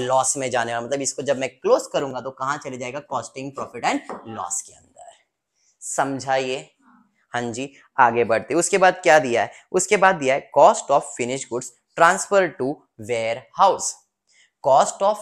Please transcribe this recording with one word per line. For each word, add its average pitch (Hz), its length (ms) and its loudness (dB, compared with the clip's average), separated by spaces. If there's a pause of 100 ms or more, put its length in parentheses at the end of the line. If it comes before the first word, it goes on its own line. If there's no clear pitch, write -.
loss 131 280 0
में 131 140 -4
जाने 117 240 -2
वाला। 120 120 -6
मतलब 139 140 -4
इसको 135 220 -6
जब 131 160 -2
मैं 131 120 -4
क्लोज - 420 0
करूंगा 135 280 -4
तो 131 120 -10
कहाँ 135 260 -6
चले 131 200 -12
जाएगा? 127 240 -10 (120)
Costing 135 440 -10
profit 120 320 -6
and 285 220 -6 (220)
loss 98 260 -8
के - 120 -20
अंदर। - 400 -20 (680)
समझा 135 540 -4
ये? 135 320 -4 (680)
हाँ 120 80 -4
जी, 120 300 -8 (280)
आगे 120 240 4
बढ़ते। 110 300 -2
उसके 170 240 0
बाद 180 240 4
क्या 156 160 6
दिया 117 240 2
है? 107 100 -6 (200)
उसके 185 240 0
बाद 190 200 4
दिया 135 180 0
है - 240 -6
cost 185 320 6
of 143 120 4 (100)
finished 127 400 -6
goods 123 180 -8 (260)
transfer 185 440 4 (180)
to 127 80 -2 (420)
warehouse। 120 800 0 (760)
Cost 147 380 2
of 208 200 0